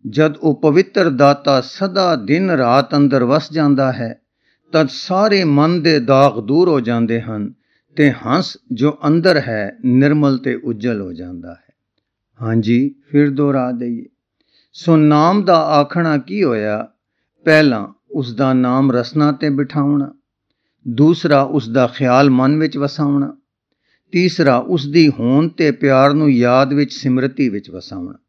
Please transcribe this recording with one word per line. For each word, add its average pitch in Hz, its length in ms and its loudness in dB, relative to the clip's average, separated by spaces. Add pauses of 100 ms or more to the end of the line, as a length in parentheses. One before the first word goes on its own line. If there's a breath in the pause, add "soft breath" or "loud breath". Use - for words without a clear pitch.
ਜਦ 147 280 0
ਉਹ 151 260 -2
ਪਵਿੱਤਰ 170 480 2
ਦਾਤਾ 139 500 2
ਸਦਾ 185 560 -2
ਦਿਨ 147 340 -2
ਰਾਤ 131 460 0
ਅੰਦਰ 139 280 4
ਵਸ 147 280 -2
ਜਾਂਦਾ 143 400 0
ਹੈ, 117 260 -10 (540)
ਤਦ 156 180 2
ਸਾਰੇ 196 540 0
ਮਨ 156 380 2
ਦੇ 151 180 2
ਦਾਗ 135 400 4
ਦੂਰ 143 280 2
ਹੋ 147 120 0
ਜਾਂਦੇ 117 400 -2
ਹਨ 107 320 -8 (440)
ਤੇ 147 160 2
ਹੰਸ 131 460 -6 (140)
ਜੋ 139 340 -2
ਅੰਦਰ 165 300 2
ਹੈ 107 480 -6
ਨਿਰਮਲ 139 540 2
ਤੇ 127 160 -6
ਉੱਜਲ 113 460 -6
ਹੋ 92 120 -10
ਜਾਂਦਾ 85 420 -16
ਹੈ। - 200 -20 (680)
ਹਾਂਜੀ, 117 520 0 (140)
ਫਿਰ 147 220 2
ਦੁਹਰਾ 135 420 -2
ਦਈਏ। 120 340 -8 (680)
ਸੋ - 240 0
ਨਾਮ 156 480 2
ਦਾ 175 120 4
ਆਖਣਾ 151 600 0
ਕੀ 185 260 -4
ਹੋਇਆ? 107 440 -4 (560)
ਪਹਿਲਾ, 147 480 2 (180)
ਉਸ 123 240 -8
ਦਾ 131 180 0
ਨਾਮ 127 400 0
ਰਸਨਾ 147 400 0
ਤੇ 147 180 -4
ਬਿਠਾਉਣਾ। 143 640 -2 (720)
ਦੂਸਰਾ, 147 540 2
ਉਸ 135 260 -4
ਦਾ 123 180 0
ਖਿਆਲ 131 440 2
ਮਨ 131 260 2
ਵਿੱਚ 156 220 -4
ਵਸਾਉਣਾ। 143 580 -4 (760)
ਤੀਸਰਾ, 165 440 0
ਉਸ 135 300 -4
ਦੀ 156 220 4
ਹੋਂਦ 135 420 0
ਤੇ 156 200 0
ਪਿਆਰ 135 420 2
ਨੂੰ 147 200 2
ਯਾਦ 127 400 2
ਵਿੱਚ, 143 200 -2
ਸਿਮਰਤੀ 131 560 -2
ਵਿੱਚ 101 220 -8
ਵਸਾਉਣਾ। 90 480 -16 (100)